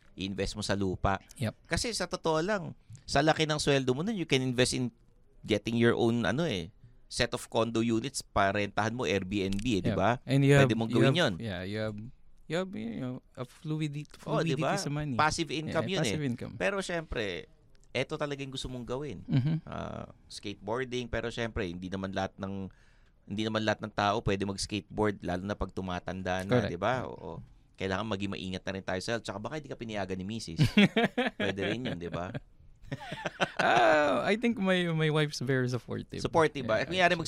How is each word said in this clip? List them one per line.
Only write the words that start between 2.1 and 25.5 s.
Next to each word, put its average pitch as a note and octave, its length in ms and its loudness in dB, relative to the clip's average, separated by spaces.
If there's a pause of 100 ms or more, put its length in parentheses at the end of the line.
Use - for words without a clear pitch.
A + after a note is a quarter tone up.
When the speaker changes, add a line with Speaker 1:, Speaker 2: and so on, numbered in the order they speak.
Speaker 1:
lang, E3+ 340 -2 (300)
sa - 180 4
laki D#3 240 4
ng D3+ 120 0
sweldo C3+ 340 4
mo C3 100 0
nun, G#3+ 120 -2
you F3 120 -4
can C3+ 160 4
invest B2+ 320 2
in B2+ 160 -2 (520)
getting A2 340 0
your A#2 180 8
own, A#2 320 2
ano A#2 180 0
eh, G2 260 -4 (360)
set - 260 -2
of - 160 -6
condo A#2 320 2
units, A#2 420 0
parentahan G#2 720 0
mo, B2 140 -4
Airbnb F#2+ 560 0
eh, G#2 200 2
di A2 120 0
Speaker 2:
Yep. - 20 0
Speaker 1:
ba? G2+ 280 2
Speaker 2:
And C3+ 180 4
you C#3 120 8
Speaker 1:
Pwede C#3 140 10
Speaker 2:
have, A2 80 2
Speaker 1:
mong A2+ 140 0
Speaker 2:
you A#2+ 80 0
Speaker 1:
gawin C3+ 100 8
Speaker 2:
have, C#3 100 4
Speaker 1:
yun. D3 200 2
Speaker 2:
yeah, F#2+ 260 -6
you G2+ 160 -4
have, G#2+ 180 -4 (480)
you D#3 100 -6
have F#3 160 -4 (640)
a B2+ 100 -8
fluidi-, D3+ 640 -6 (120)
Speaker 1:
Oh, - 200 0
di D#3+ 100 0
Speaker 2:
fluidity C3 120 0
Speaker 1:
ba? D3 120 2
Speaker 2:
sa D3+ 140 -4
money. D3 260 -4
Speaker 1:
Passive D3+ 360 0
income D#3+ 340 -2
Speaker 2:
Yeah, F#3 80 -2
Speaker 1:
yun F#3+ 60 0
eh. D#3 80 0
Speaker 2:
passive D#3 180 0
income. B2 300 -4
Speaker 1:
Pero G3 240 -2
syempre, C#3+ 640 -6 (460)
eto C3 240 -4
talaga C#3+ 240 -4
yung C3+ 120 -8
gusto C3 160 -8
mong B2+ 180 -8
gawin. B2+ 360 -6
Speaker 2:
Mm-hmm. D#3 420 2
Speaker 1:
Ah, - 440 -8 (200)
skateboarding, A#2+ 800 -6
pero A#2 200 -4
syempre, A2+ 360 -4
hindi F2+ 240 -6
naman F#2+ 240 -4
lahat F#2+ 240 -4
ng, G2 320 -6 (560)
hindi G#2 200 -4
naman A2 200 0
lahat G#2+ 180 2
ng G#2+ 100 -8
tao G#2 280 2
pwede G2+ 240 0
mag-skateboard, G2+ 800 -2
lalo F2+ 220 -2
na G2+ 100 -4